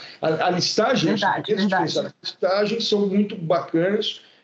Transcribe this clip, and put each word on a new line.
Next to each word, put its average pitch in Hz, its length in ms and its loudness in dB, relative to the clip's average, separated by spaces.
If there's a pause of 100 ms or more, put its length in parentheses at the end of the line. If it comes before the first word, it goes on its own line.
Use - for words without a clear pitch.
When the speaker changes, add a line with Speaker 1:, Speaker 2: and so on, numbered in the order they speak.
(200)
Speaker 1:
a, 160 280 0
a - 20 2
listagem, 208 600 2
Speaker 2:
Verdade, - 140 0
Speaker 1:
as 185 120 0
companhias 196 240 -2
Speaker 2:
verdade. 190 260 2
Speaker 1:
fechadas, - 260 -4
a - 140 -20
listagem 202 540 0
são 202 260 0
muito 202 300 0
bacanas 175 840 0 (240)